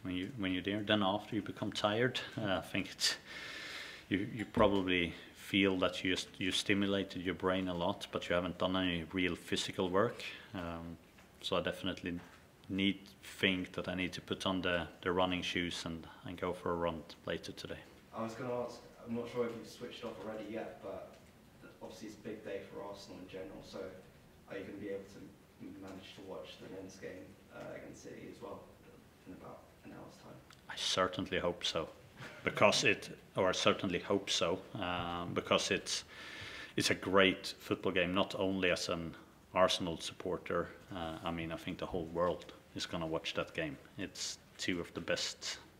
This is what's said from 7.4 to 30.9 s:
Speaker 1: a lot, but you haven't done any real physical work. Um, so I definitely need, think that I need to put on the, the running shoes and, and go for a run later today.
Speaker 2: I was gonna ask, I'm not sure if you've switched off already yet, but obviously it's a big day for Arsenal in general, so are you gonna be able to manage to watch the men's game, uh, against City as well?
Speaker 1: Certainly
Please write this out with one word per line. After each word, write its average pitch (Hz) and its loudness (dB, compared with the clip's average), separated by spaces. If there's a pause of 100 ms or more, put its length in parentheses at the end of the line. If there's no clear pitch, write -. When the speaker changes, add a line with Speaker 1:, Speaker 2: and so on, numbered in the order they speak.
Speaker 1:
a 90 -2
lot, 87 0
but - -4
you 87 4
haven't 87 2
done 92 2
any 87 2
real 90 2
physical - 0
work. 107 2 (320)
Um, 85 -6 (440)
so - 0
I 87 4
definitely 87 -2 (480)
need, 95 2 (240)
think 92 2
that 87 -4
I 90 0
need 90 0
to - -8
put - -4
on 95 2
the, 87 2 (140)
the 92 2
running 90 4
shoes 87 0
and, 82 -6 (200)
and 87 -8
go 90 0
for 90 -2
a 87 2
run 85 0 (240)
later 90 -4
today. - -8 (340)
Speaker 2:
I 113 -4
was 113 -4
gonna 123 -4
ask, 120 -4 (280)
I'm 117 -2
not 117 -4
sure 123 0
if 113 -4
you've 104 -10
switched - -12
off 113 -8
already 107 -6
yet, 110 -6
but - -10 (680)
obviously - -12
it's - -12
a - -12
big - -8
day - -4
for - -10
Arsenal - -10
in - -14
general, - -10
so 110 -10 (720)
are - -6
you 98 -6
gonna 101 -10
be 101 -6
able 98 -4
to - -14 (640)
manage 92 -12
to 98 -14
watch - -10
the 87 -12
men's 92 -12
game, - -10 (320)
uh, - -10
against - -12
City 101 -12
as - -14
well? 101 -10 (2250)
Speaker 1:
Certainly 92 2